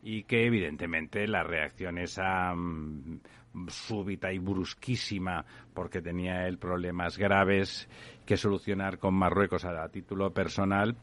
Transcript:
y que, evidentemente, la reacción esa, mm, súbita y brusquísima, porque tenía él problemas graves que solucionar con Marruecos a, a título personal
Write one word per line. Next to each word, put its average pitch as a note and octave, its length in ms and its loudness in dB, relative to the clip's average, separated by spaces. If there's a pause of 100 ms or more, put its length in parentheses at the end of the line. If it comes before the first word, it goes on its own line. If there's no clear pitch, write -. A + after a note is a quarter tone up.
y A2 220 -6
que, A#2 220 4
evidentemente, E2+ 800 0
la G2 160 2
reacción E2+ 540 -2
esa, F2+ 560 0
mm, D#2+ 680 -6 (480)
súbita F#2+ 640 -6
y F#2+ 60 -4
brusquísima, F#2 1040 -4 (300)
porque F2+ 260 -6
tenía F2+ 480 -4
él F2+ 100 -4
problemas F2 600 -4
graves G2 680 4 (380)
que G#2 120 2
solucionar G2 600 0
con F#2+ 160 2
Marruecos F#2 520 4
a, E2 180 -4
a E2 60 -8
título F#2+ 420 -2
personal G2 720 2